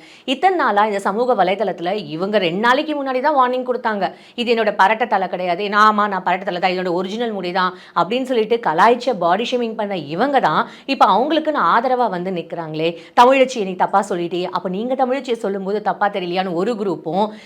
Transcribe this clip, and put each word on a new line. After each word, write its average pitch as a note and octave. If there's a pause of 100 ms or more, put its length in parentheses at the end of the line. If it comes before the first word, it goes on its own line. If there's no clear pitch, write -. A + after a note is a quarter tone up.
(260)
இத்தனை F4
நாளா A3
இந்த G3+
சமூக G#3+
வலைதளத்துல F#3
இவங்க F#3+
ரெண்டு F3+
நாளைக்கு C#4
முன்னாடி B3+
தான் D4
வார்னிங் B3+
கொடுத்தாங்க, G#3 (220)
"இது A#3+
என்னோட G#3+
பரட்ட A3
தலை G3
கிடையாது, F3+
நான் G#3+
ஆமா G#3
நான் F#3+
பரட்ட F#3+
தலை F3+
தான், F#3
இதோட F3+
ஒரிஜினல் G3+
முடி F3+
தான்" F#3 (220)
அப்படின்னு G3+
சொல்லிட்டு A#3
கலாய்ச்ச, A3
பாடி F3+
ஷேமிங் A#3+
பண்ண G3+
இவங்க F#3
தான் F#3 (160)
இப்ப C4+
அவங்களுக்குன்னு D4 (180)
ஆதரவா B3
வந்து F#3
நிக்கிறாங்களே. E3 (240)
"தமிழச்சி B3+
நீ F#3
தப்பா G3
சொல்லிட்டே, F3
அப்ப F3+
நீங்க B3
தமிழச்சியை C4
சொல்லும்போது G3+
தப்பா G3+
தெரியலையான்னு" F#3
ஒரு G3
குரூப்பும், F3+ (160)